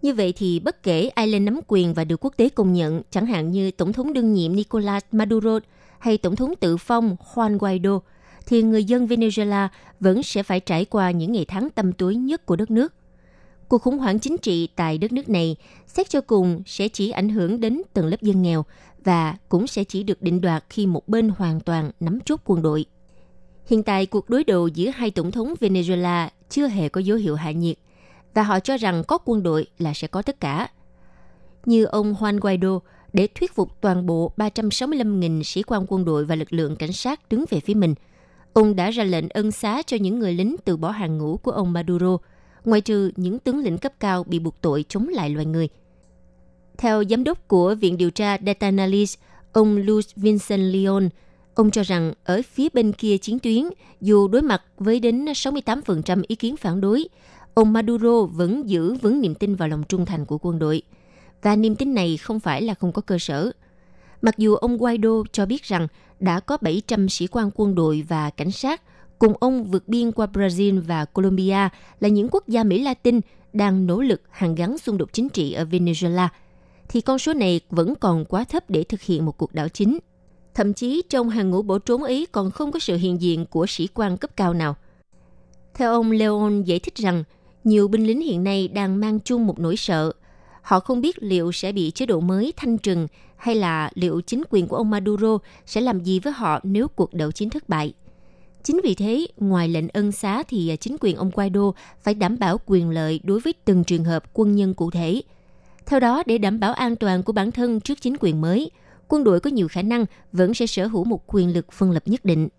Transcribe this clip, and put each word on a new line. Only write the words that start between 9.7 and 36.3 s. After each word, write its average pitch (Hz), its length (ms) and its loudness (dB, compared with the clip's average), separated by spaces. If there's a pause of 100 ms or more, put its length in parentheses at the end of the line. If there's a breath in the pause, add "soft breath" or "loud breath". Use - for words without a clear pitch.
vẫn 190 220 4
sẽ 196 200 -4
phải 185 180 -2
trải 180 240 -2
qua 196 260 0
những 175 220 -2
ngày 170 160 0
tháng 208 220 -4
tăm 190 220 -2
tối 185 240 -2
nhất 262 300 -4
của 170 100 0
đất 214 140 -2
nước. 240 240 2 (760 soft breath)
Cuộc 240 140 4
khủng 262 160 0
hoảng 214 200 0
chính 269 200 -4
trị 170 380 -2
tại 160 220 0
đất 214 140 -2
nước 269 160 -6
này, 165 280 0 (300 loud breath)
xét - 240 -2
cho 285 100 2
cùng, 185 460 2
sẽ 202 220 -4
chỉ 208 220 -4
ảnh 202 180 -2
hưởng 214 320 0
đến 233 220 -2 (120)
tầng 170 120 2
lớp 165 160 -2
dân 196 200 2
nghèo 165 220 2 (400 soft breath)
và 165 320 2 (120)
cũng 185 180 2
sẽ 208 180 -4
chỉ 190 180 -6
được 202 200 -4
định 180 180 0
đoạt 170 300 0
khi 208 160 -2
một 175 220 -2
bên 220 200 2
hoàn 170 320 -2
toàn 160 300 -2 (100)
nắm 170 240 -2
chốt 311 200 -4
quân 170 180 0
đội. 156 220 -2 (840 soft breath)
Hiện 220 160 2
tại, 196 240 0
cuộc 202 240 -4
đối 269 140 2
đầu 175 240 2
giữa 170 220 -2
hai 240 200 -4
tổng 175 200 -4
thống 240 300 -4
Venezuela 175 680 0 (220)
chưa 285 160 0
hề 196 220 -2
có 185 120 -4
dấu 196 160 0
hiệu 196 180 0
hạ 156 160 -4
nhiệt, 165 260 -2 (580 soft breath)
và 214 80 4
họ 202 180 2
cho 269 160 -2
rằng 185 280 0
có 330 200 0
quân 220 180 0
đội 156 240 0 (120)
là 156 160 -2
sẽ 156 140 -8
có 185 140 -6
tất - 180 -6
cả. 156 280 -4 (960 soft breath)
Như 226 200 6
ông 208 300 -2
Juan 208 260 -2
Guaido, 190 400 0 (320 soft breath)
để 190 140 2
thuyết - 280 -4
phục - 260 -4
toàn 180 260 0
bộ 165 300 0
ba 214 120 0
trăm 214 220 -2
sáu 254 180 -4
mươi 302 100 -2
lăm 208 220 0
nghìn 160 240 0
sĩ - 180 -6
quan 208 260 -2
quân 190 160 0
đội 151 200 0
và 160 100 -2